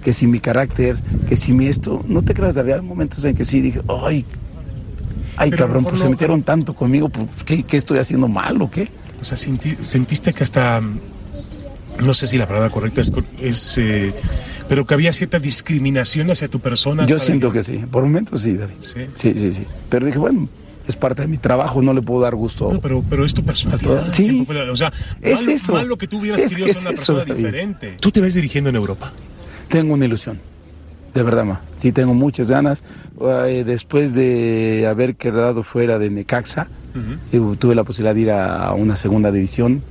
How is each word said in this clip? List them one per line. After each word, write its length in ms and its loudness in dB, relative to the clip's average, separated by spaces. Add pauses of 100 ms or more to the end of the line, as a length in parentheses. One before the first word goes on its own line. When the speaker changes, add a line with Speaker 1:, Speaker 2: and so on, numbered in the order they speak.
Speaker 1:
que 80 4
si 140 4
mi 120 4
carácter, 600 0 (320)
que 80 4
si 160 2
mi 120 4
esto, 400 -2
no 140 2
te 140 2
creas, 240 2
había 240 0
momentos 420 -6
en 100 2
que 120 -2
sí 160 2
dije, 260 0
"Ay, 380 -2 (1120)
ay, 100 2
Speaker 2:
Pero 160 2
Speaker 1:
cabrón, 200 2
Speaker 2:
por 80 -2
Speaker 1:
pues 100 0
Speaker 2:
lo 60 4
Speaker 1:
se 20 4
metieron 320 2
tanto 320 0
conmigo, 340 2
pues, 180 -4 (200)
¿qué, 160 2
qué 160 0
estoy 220 0
haciendo 280 2
mal 320 0
o 100 0
qué?". 200 -4 (280)
Speaker 2:
O 60 -12
sea, 140 -6
sinti-, 420 -4
sentiste 540 0
que 80 -2
hasta, 400 2 (1200)
no 100 4
sé 140 0
si 100 0
la 100 2
palabra 220 0
correcta 320 -2
es 100 4
co-, 140 -2 (160)
es, 380 0
eh, 340 0 (560)
pero 180 2
que 60 2
había 220 4
cierta 240 0
discriminación 920 0
hacia 180 0
tu 120 -4
persona 460 0
Speaker 1:
Yo 100 6
Speaker 2:
para 100 0
Speaker 1:
siento 240 2
Speaker 2:
que 100 0
Speaker 1:
que 40 -2
sí, 260 -6
por 120 2
momentos 400 0
sí, 160 0
David. 220 -8
Speaker 2:
¿Sí? 340 -12
Speaker 1:
Sí, 220 2
sí, 180 0
sí. 100 -8 (240)
Pero 160 0
dije, 140 0
"Bueno, 320 0 (380)
es 80 -4
parte 260 -2
de 60 -4
mi 100 -2
trabajo, 420 2
no 120 4
le 100 2
puedo 200 2
dar 120 2
gusto". 380 -2
Speaker 2:
No, 80 0
pero, 280 0
pero 160 2
es 80 0
tu 120 0
personalidad, 540 2
Speaker 1:
A 40 0
todo. 80 -4
Sí. 140 4
Speaker 2:
siempre 220 2
fue 100 -6
la, 160 -2
o 40 -2
sea, 160 0 (280)
Speaker 1:
Es 200 2
Speaker 2:
malo, 120 2
Speaker 1:
eso. 200 0
Speaker 2:
malo 240 0
que 120 -8
tú 100 -6
hubieras 220 0
Speaker 1:
Es 80 4
Speaker 2:
querido 180 -2
Speaker 1:
que 60 4
Speaker 2:
ser 60 0
Speaker 1:
es 60 -8
Speaker 2:
una 60 -4
Speaker 1:
eso, 100 -4 (140)
Speaker 2:
persona 60 2
Speaker 1:
David. 260 -2
Speaker 2:
diferente. 540 -6
¿Tú 100 4
te 100 4
ves 140 2
dirigiendo 360 0
en 60 0
Europa? 360 -4 (560)
Speaker 1:
Tengo 260 2
una 120 2
ilusión, 340 -4 (720)
de 80 2
verdad, 220 4
ma. 160 -2 (160)
Sí, 160 2
tengo 220 4
muchas 360 2
ganas. 320 2 (380)
Eh, 440 2
después 480 0
de 760 2
haber 260 2
quedado 480 0
fuera 380 0
de 100 0
Necaxa, 560 -4 (300)
Speaker 2:
Ujú. 560 0
Speaker 1:
eh, 60 -4
tuve 180 4
la 80 2
posibilidad 300 0
de 60 2
ir 100 4
a, 340 0
a 100 0
una 220 2
segunda 340 2
división 600 2